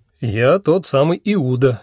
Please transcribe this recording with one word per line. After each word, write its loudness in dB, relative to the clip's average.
«Я 0
тот -2
самый 0
Иуда, 0